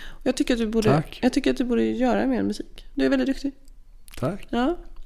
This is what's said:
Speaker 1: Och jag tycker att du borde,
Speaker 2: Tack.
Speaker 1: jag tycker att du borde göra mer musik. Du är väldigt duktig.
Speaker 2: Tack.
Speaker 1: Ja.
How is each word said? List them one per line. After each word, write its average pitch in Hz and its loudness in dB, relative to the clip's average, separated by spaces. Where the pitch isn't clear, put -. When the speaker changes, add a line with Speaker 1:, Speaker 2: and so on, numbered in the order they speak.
Speaker 1:
Och - -14
jag 254 2
tycker 285 2
att 226 2
du 226 0
borde, 220 2
Speaker 2:
Tack. - 2
Speaker 1:
jag 247 4
tycker 269 2
att 254 -2
du 262 0
borde 233 2
göra 220 2
mer 233 0
musik. - -6
Du 269 2
är 269 4
väldigt 262 4
duktig. 277 -2
Speaker 2:
Tack. 175 -4
Speaker 1:
Ja. 247 0